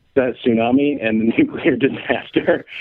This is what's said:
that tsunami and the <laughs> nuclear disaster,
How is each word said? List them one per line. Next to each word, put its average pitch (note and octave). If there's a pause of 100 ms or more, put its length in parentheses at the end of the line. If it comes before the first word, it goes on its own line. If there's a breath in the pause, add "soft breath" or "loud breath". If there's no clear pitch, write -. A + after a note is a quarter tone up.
(140)
that B2+
tsunami B2+
and A2
the A#2+
<laughs> A2+
nuclear -
disaster, C3+ (160 loud breath)